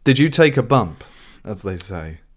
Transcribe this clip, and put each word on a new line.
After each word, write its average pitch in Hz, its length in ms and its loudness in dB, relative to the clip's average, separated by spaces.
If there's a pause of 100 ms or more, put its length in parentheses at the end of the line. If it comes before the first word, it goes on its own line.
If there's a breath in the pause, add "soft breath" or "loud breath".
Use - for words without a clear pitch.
Did 131 160 4
you 156 80 4
take 147 300 2
a 131 60 0
bump, 110 400 0 (420 loud breath)
as 101 160 -12
they 95 160 -8
say? 80 400 -12 (200)